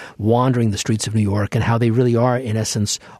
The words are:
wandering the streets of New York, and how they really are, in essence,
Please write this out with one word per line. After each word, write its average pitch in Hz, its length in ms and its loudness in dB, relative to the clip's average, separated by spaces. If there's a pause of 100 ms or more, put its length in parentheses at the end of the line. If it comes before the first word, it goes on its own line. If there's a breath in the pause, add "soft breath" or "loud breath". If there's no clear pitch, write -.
(160 loud breath)
wandering 120 540 2
the 101 80 -4
streets - 280 -2
of 104 80 -4
New 110 60 2
York, 104 340 -2
and 110 100 0
how 117 120 2
they 117 140 2
really 120 260 2
are, 123 220 2
in 117 180 -4
essence, 110 420 -2 (220 loud breath)